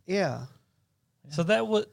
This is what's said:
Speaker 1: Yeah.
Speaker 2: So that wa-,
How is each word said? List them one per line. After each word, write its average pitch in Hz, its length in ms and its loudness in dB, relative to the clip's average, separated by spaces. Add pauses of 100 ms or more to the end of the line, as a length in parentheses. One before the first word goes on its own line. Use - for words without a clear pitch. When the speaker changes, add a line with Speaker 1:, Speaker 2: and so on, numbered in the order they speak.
Speaker 1:
Yeah. 143 400 -2 (840)
Speaker 2:
So 156 140 -2
that 220 220 2
wa-, 214 160 2 (100)